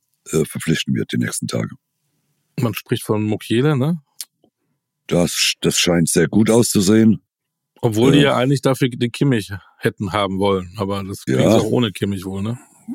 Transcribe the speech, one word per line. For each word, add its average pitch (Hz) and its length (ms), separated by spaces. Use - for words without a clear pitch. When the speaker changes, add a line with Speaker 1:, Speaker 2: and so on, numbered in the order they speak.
Speaker 1:
äh, 78 160
verpflichten - 480
wird 57 180
die 62 60
nächsten 58 280
Tage. 57 280
Speaker 2:
Man 117 160
spricht - 300
von 107 180
Mukiele, 113 540
ne? 151 240
Speaker 1:
Das, - 540
das - 180
scheint 87 300
sehr 82 200
gut 107 200
auszusehen. 110 720
Speaker 2:
Obwohl 117 300
die 143 80
Speaker 1:
Äh. 143 40
Speaker 2:
ja 131 120
eigentlich 131 260
dafür 135 260
den 120 240
Kimmich 120 400
hätten 104 340
haben 98 260
wollen. 95 400
Aber 98 260
das 98 200
kriegen - 160
Speaker 1:
Ja. 87 100
Speaker 2:
sie 110 160
auch 110 40
ohne 117 220
Kimmich 98 320
wohl, 95 180
ne? 113 160